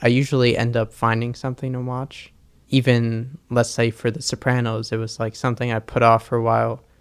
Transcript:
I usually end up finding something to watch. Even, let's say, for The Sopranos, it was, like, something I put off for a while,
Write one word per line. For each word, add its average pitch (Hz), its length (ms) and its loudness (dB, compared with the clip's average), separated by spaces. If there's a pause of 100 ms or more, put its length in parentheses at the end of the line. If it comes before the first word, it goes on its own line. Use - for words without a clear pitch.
I 120 60 4
usually 123 500 2
end 117 180 0
up 113 160 -2
finding 117 420 -2
something 131 380 -8
to 123 80 -6
watch. 127 520 -10 (360)
Even, 120 720 2 (120)
let's 120 200 2
say, 117 200 0
for 117 200 -4
The 110 100 -4
Sopranos, 120 720 -2
it 113 40 0
was, 110 240 -6
like, 113 160 -4
something 123 360 -2
I 113 60 0
put - 240 -4
off 113 240 6
for 120 100 -2
a 117 60 0
while, 113 400 0 (180)